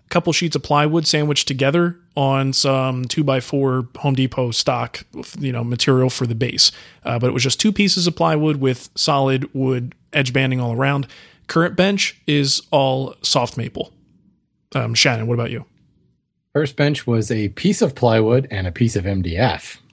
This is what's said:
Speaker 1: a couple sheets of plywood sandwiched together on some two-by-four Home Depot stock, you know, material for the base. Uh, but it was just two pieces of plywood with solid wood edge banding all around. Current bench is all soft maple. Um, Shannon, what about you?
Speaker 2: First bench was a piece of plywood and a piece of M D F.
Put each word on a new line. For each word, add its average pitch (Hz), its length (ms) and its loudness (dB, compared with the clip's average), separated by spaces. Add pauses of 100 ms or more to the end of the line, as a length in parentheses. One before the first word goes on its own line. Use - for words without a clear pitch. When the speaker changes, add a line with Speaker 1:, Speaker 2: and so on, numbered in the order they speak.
Speaker 1:
a - 40 -20
couple 170 240 0
sheets 156 240 -2
of 135 60 -4
plywood 151 440 2
sandwiched 147 420 0
together 147 500 0 (180)
on 135 360 0
some 131 520 0
two-by-four 135 840 0 (100)
Home 139 160 0
Depot 127 360 0
stock, 120 540 -4 (340)
you 135 140 -4
know, 117 120 -4
material 127 460 2
for - 160 -4
the 117 80 -2
base. - 380 2 (320)
Uh, 120 140 -2
but 123 100 2
it - 40 0
was 123 100 0
just 127 180 0
two 214 120 4
pieces 190 340 2
of 170 100 -2
plywood 156 400 2
with 131 380 -2
solid 135 600 0
wood 131 400 -2 (180)
edge 131 200 0
banding 131 280 0
all 120 120 -2
around. 139 340 0 (400)
Current 160 300 0
bench 196 500 0
is 143 440 0
all 135 520 2
soft - 340 0
maple. - 360 -8 (840)
Um, 113 200 -2
Shannon, 117 320 2
what 120 80 0
about 117 160 -2
you? 117 160 -10 (840)
Speaker 2:
First 147 240 -2
bench 147 300 0
was 113 240 0
a 107 200 0
piece - 320 0
of 151 120 0
plywood 113 560 4
and 98 160 -4
a 87 60 -4
piece 113 240 0
of 92 100 -4
M 98 160 -2
D 85 140 -4
F. - 440 -2 (120)